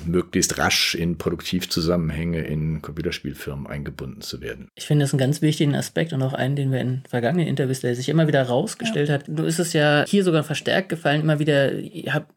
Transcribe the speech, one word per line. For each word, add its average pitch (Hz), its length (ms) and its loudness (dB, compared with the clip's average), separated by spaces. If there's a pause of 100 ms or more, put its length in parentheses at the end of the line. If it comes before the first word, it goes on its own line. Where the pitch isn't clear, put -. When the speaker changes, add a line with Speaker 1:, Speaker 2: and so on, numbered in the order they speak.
Speaker 1:
möglichst 87 540 0
rasch - 380 0
in 85 220 -2
Produktivzusammenhänge 85 1200 -2
in 78 400 -2
Computerspielfirmen 73 840 -8
eingebunden 71 540 -10
zu - 200 -12
werden. - 360 -12
Speaker 2:
Ich - 100 -14
finde 147 180 4
das 135 80 0
einen 147 60 4
ganz 131 240 2
wichtigen 151 320 4
Aspekt 165 380 -2
und 135 100 0
auch 131 120 0
einen, 131 220 0
den 139 160 0
wir 131 80 0
in 127 280 -2
vergangenen 131 400 0
Interviews, 131 320 0
der 123 140 0
sich 127 140 -4
immer 156 200 4
wieder 143 140 4
rausgestellt 147 680 0
Speaker 3:
Ja. 151 60 2
Speaker 2:
hat. 139 140 -4
Nur 160 180 -2
ist 165 120 0
es 165 140 0
ja 147 340 4
hier 202 180 4
sogar 160 200 4
verstärkt - 440 0
gefallen, 156 320 0
immer 151 200 2
wieder, 139 320 4
ihr - 420 -6
habt - 220 -4